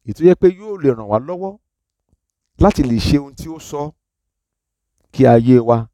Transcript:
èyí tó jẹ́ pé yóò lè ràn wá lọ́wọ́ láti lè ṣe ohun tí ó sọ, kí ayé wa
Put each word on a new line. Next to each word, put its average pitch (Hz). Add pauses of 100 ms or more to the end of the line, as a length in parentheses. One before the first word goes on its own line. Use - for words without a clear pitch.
èyí 104
tó 156
jẹ́ 180
pé 190
yóò 202
lè 147
ràn 113
wá 107
lọ́wọ́ 180 (1040)
láti 190
lè 120
ṣe -
ohun 139
tí -
ó 160
sọ, 147 (1300)
kí -
ayé 120
wa 117 (160)